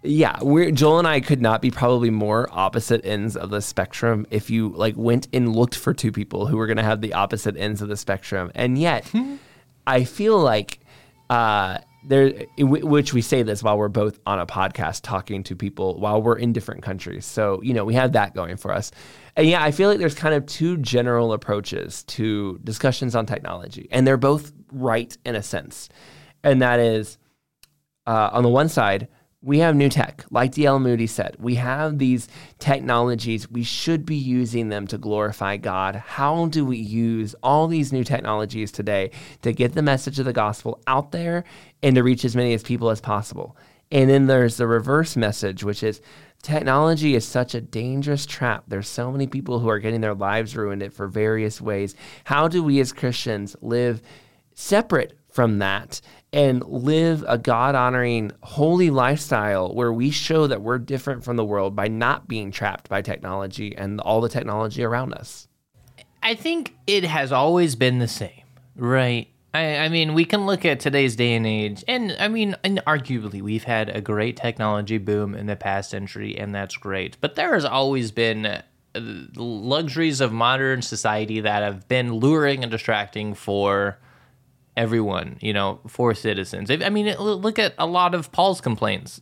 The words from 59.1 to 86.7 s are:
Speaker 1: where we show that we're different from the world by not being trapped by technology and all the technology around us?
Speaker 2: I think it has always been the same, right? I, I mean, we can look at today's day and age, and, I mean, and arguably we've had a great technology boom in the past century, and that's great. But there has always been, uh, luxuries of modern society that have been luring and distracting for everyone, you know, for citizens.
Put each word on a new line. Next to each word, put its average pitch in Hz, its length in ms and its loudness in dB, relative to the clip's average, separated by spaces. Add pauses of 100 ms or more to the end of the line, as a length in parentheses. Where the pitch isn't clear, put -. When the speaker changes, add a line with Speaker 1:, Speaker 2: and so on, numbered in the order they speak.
Speaker 1:
where 117 200 0
we 120 180 2
show 156 360 2
that 113 140 -2
we're 117 180 -2
different 127 440 -6
from 120 140 -2
the 113 80 0
world 101 300 -2
by 101 120 -2
not 117 400 0
being 104 240 -6
trapped - 380 -6
by 98 120 -2
technology 98 720 -8
and 101 260 -6
all 110 200 2
the 117 80 0
technology 113 540 -4
around 120 300 -4
us? - 340 -18 (720)
Speaker 2:
I 226 140 0
think 330 400 -6 (120)
it 196 160 2
has 156 280 -2
always 151 440 4
been 127 240 2
the 117 80 0
same, - 360 -10 (320)
right? 123 520 0 (260)
I, 151 240 -2
I 156 120 0
mean, 160 240 0
we 165 120 4
can 202 200 0
look 196 200 0
at 143 140 2
today's 135 360 2
day 120 200 2
and 113 120 0
age, 107 400 -2
and, 233 320 -2
I 202 80 0
mean, 214 360 -2
and 196 220 0
arguably 120 560 -2
we've 107 220 -4
had 110 260 -2
a 104 120 -6
great 107 360 -2
technology 107 640 -2
boom 104 360 -2
in 104 120 -10
the 104 80 -4
past 98 360 -4
century, 101 460 -10
and 101 160 -8
that's 98 240 -8
great. 95 440 -8
But - 140 -4
there 339 180 0
has 170 120 0
always 135 460 0
been, 110 360 0
uh, 92 140 -6 (720)
luxuries 135 840 -2
of 123 100 2
modern 127 500 0
society 107 580 -2
that 104 240 0
have 101 240 -6
been 123 260 0
luring 139 500 2
and 113 80 -6
distracting 107 640 -4
for 101 640 0 (800)
everyone, 113 640 -2
you 107 120 -4
know, 98 340 -2
for 117 260 0
citizens. 98 580 -4